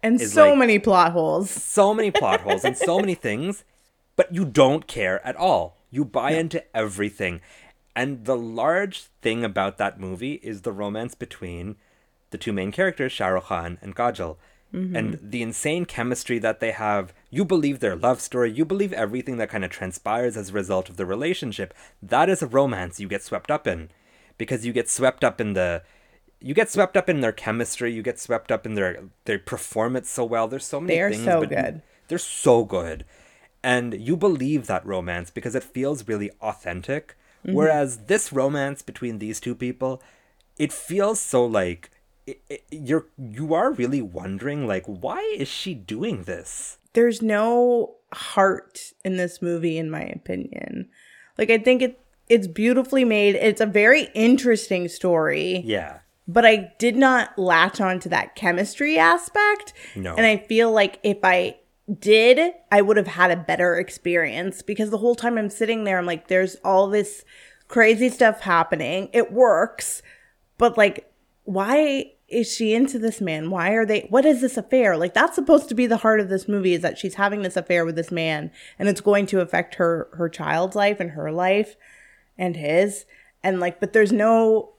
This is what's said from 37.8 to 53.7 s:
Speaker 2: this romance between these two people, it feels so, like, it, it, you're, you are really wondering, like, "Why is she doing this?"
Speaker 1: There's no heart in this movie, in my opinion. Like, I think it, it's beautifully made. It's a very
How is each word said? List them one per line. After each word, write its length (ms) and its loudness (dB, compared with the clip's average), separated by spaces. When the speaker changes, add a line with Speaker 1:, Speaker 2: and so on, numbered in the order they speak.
Speaker 2:
this 260 0
romance 500 -2
between 380 -10
these 180 -8
two 160 -8
people, 480 -6
it 140 -2
feels 480 -2
so, 260 2
like, 440 -2
it, 220 -16
it, 220 -14
you're, 360 -2
you 340 -8
are 180 2
really 300 -2
wondering, 680 -8
like, 200 -4
"Why 320 -8
is 80 -4
she 280 -10
doing 480 -8
this?" 560 -12
Speaker 1:
There's 260 4
no 760 2
heart 800 0
in 140 -4
this 240 -4
movie, 340 -2
in 140 -6
my 140 -8
opinion. 840 -10
Like, 140 0
I 80 6
think 240 4
it, 180 -4
it's 160 6
beautifully 580 2
made. 300 4
It's 260 2
a 60 2
very 480 4